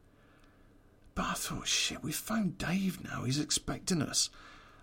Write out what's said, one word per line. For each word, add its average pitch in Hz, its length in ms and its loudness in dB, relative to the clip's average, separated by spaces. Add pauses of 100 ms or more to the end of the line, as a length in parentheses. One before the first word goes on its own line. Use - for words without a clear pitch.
(1120)
But 185 120 -2
I 190 80 0
thought, - 340 -2
"Shit, - 360 0
we've 156 100 -2
found 220 440 0
Dave 190 460 0
now. - 200 -6
He's 131 160 2
expecting - 640 0
us. - 280 2 (540)